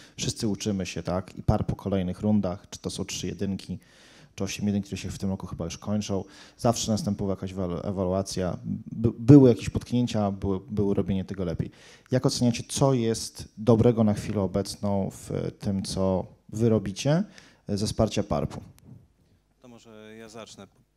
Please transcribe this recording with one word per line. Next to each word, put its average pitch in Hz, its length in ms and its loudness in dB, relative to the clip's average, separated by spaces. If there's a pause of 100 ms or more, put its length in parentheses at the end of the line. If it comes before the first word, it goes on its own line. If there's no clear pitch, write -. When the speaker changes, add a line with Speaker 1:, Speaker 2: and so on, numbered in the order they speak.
(160)
Speaker 1:
wszyscy 127 320 -4
uczymy 98 380 -2
się, - 160 -8
tak? 90 340 -4
I - 60 -14
parp 110 240 0
po - 100 -4
kolejnych 92 440 -2
rundach, 104 500 0
czy - 80 -14
to - 120 -8
są 95 140 -6
trzy - 220 -8
jedynki, 92 520 -6 (560)
czy 101 100 -4
osiem - 220 -6
jedynki, 101 200 0
które 95 120 -8
się 95 120 -8
w 95 80 -10
tym 98 120 -4
roku 95 160 -6
chyba 87 180 -8
już 82 140 -8
kończą. 101 460 -4 (340)
Zawsze 113 340 0
następuje 101 380 -2
jakaś 92 240 -6
walu-, 90 340 -4
ewaluacja, 92 680 -2 (360)
by, 113 260 0
były 127 300 12
jakieś - 220 4
potknięcia, 113 600 0
były, 98 300 -2
było 101 340 0
robienie 95 300 0
tego 95 200 -6
lepiej. 82 260 -4 (400)
Jak 127 160 2
oceniacie, 120 420 0
co 139 260 2
jest 113 540 -2 (100)
dobrego 113 460 6
na 104 100 4
chwilę 104 260 -2
obecną 98 720 -2
w 87 480 -6
tym, 98 240 -4
co 95 440 -2 (220)
wy 113 200 0
robicie, 110 560 0 (440)
e, 101 80 -2
ze 104 100 -2
wsparcia 104 360 0
parp-u? - 380 -4 (1000)
Speaker 2:
To 123 60 -20
może 110 500 -20
ja 113 100 -18
zacznę. 107 380 -18 (300)